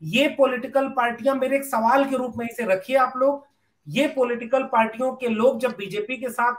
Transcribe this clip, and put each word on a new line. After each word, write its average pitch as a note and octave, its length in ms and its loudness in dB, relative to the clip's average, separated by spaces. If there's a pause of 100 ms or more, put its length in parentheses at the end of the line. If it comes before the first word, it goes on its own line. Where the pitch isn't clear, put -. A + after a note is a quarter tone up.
ये A#3 260 2
political C4+ 600 0
पार्टियां, A#3+ 500 0
मेरे C4 180 0
एक C#4 80 -4
सवाल B3 400 2
के C4+ 120 -2
रूप A#3+ 200 -4
में A#3 100 -6
इसे A#3 200 -8
रखिए F#3+ 300 0
आप B3+ 200 2
लोग, C#4 300 0 (400)
ये A3+ 220 2
political A#3+ 560 0
पार्टियों A#3 480 0
के B3+ 160 -6
लोग A3+ 320 2
जब A#3+ 180 -2
बीजेपी G#3 380 -6
के A#3+ 140 -6
साथ A#3+ 280 0